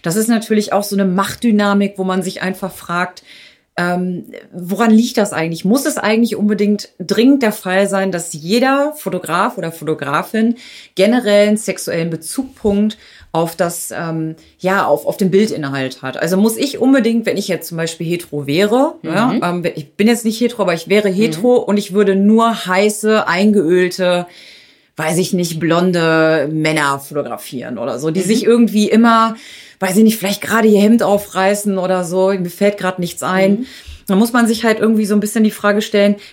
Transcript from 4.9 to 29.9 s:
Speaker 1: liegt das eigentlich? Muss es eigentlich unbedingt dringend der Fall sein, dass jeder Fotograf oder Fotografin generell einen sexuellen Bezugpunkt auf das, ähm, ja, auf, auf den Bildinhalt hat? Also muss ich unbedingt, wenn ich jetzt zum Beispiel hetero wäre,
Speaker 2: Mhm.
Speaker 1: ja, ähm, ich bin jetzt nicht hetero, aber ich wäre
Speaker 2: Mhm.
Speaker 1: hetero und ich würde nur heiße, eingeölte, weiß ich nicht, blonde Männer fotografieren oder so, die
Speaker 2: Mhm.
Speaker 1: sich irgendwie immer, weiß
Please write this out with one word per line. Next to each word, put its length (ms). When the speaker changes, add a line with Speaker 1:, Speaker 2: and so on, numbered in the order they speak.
Speaker 1:
liegt 280
das 140
eigentlich? 320
Muss 220
es 120
eigentlich 360
unbedingt 540
dringend 460
der 80
Fall 360
sein, 220
dass 220
jeder 640
Fotograf 600
oder 140
Fotografin 840
generell 500
einen 100
sexuellen 540
Bezugpunkt 880
auf 240
das, 420
ähm, 380
ja, 260
auf, 220
auf 100
den 140
Bildinhalt 720
hat? 140
Also 200
muss 200
ich 240
unbedingt, 440
wenn 120
ich 100
jetzt 220
zum 80
Beispiel 320
hetero 400
wäre, 540
Speaker 2:
Mhm. 80
Speaker 1:
ja, 220
ähm, 180
ich 160
bin 160
jetzt 160
nicht 160
hetero, 220
aber 120
ich 140
wäre 220
Speaker 2:
Mhm. 40
Speaker 1:
hetero 440
und 180
ich 160
würde 240
nur 500
heiße, 640
eingeölte, 960
weiß 220
ich 160
nicht, 260
blonde 920
Männer 480
fotografieren 800
oder 220
so, 100
die 100
Speaker 2:
Mhm. 40
Speaker 1:
sich 200
irgendwie 460
immer, 460
weiß 180